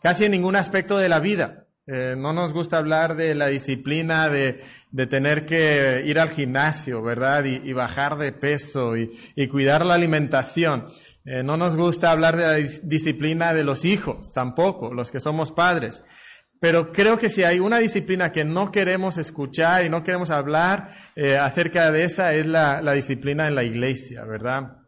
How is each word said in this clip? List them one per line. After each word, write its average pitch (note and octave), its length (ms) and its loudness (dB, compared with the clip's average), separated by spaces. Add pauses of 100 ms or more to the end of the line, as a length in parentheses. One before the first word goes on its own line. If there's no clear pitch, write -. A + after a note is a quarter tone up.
casi F3 240 2
en G#3 60 4
ningún F#3 240 0
aspecto G3 440 0
de F#3+ 100 2
la E3 100 4
vida. D#3+ 480 -2 (220)
Eh, B2+ 280 -4
no C#3 160 -4
nos E3+ 200 -2
gusta E3+ 260 -2
hablar D#3+ 380 0
de D#3+ 180 0
la C#3+ 140 0
disciplina C#3+ 800 -2
de, C#3 320 0 (320)
de C3 160 -2
tener D3 380 0
que D3 600 2
ir D3 140 2
al D#3+ 80 2
gimnasio, C#3 760 -2
¿verdad? C3 420 0
Y, C3+ 100 -2 (100)
y C#3 80 -6
bajar C#3 460 -2
de D3 120 -2
peso C#3 680 -2
y, A2+ 140 -4 (240)
y C#3 140 -2
cuidar C#3 360 2
la F3 100 4
alimentación. D3+ 920 0 (380)
Eh, B2+ 180 -6
no C#3+ 140 -2
nos E3+ 180 0
gusta E3+ 380 2
hablar E3 240 4
de E3+ 100 2
la D#3 100 4
dis-, D3 280 -4
disciplina D#3 680 -2
de D#3+ 120 2
los C#3 200 -2
hijos, F#3+ 480 -2
tampoco, B2+ 600 -2
los A#2+ 160 -6
que C#3 80 -8
somos D3+ 320 -4
padres. E3 540 -2 (560)
Pero E3 320 2
creo A3 260 4
que A3+ 100 0
si F#3+ 140 0
hay F3 160 4
una G#3+ 200 2
disciplina F#3 520 0
que D#3 140 -2
no F3+ 260 -2
queremos F#3 480 0
escuchar D#3+ 680 0
y E3 40 0
no D#3+ 160 -2
queremos F3+ 260 -2
hablar, D#3+ 600 0 (260)
eh, C#3 200 2
acerca E3+ 540 2
de D#3 140 4
esa, F3 280 0
es D#3 140 2
la, D#3 340 2
la D3 120 0
disciplina C#3 560 -2
en D3 80 0
la B2+ 80 0
iglesia, A#2+ 600 -4
¿verdad? A#2+ 640 -6